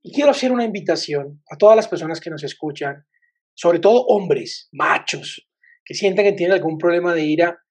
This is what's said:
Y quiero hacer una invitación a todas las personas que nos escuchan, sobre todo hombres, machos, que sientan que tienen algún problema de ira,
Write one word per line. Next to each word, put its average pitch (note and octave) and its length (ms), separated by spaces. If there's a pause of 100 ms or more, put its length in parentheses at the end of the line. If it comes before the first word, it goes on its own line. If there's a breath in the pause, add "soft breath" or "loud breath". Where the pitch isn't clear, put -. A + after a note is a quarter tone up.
Y - 100
quiero C#4+ 200
hacer C4 180
una A#3+ 140
invitación D#3 760 (100)
a D3+ 60
todas G#3+ 200
las G#3+ 100
personas D#3+ 340
que E3+ 100
nos D3+ 120
escuchan, C#3+ 600 (500)
sobre E3+ 240
todo A#3 280
hombres, D#3 680
machos, - 760 (360 soft breath)
que - 100
sientan G3 300
que G3+ 80
tienen F3 220
algún D#3+ 220
problema F3 380
de D#3 100
ira, E3+ 340 (120)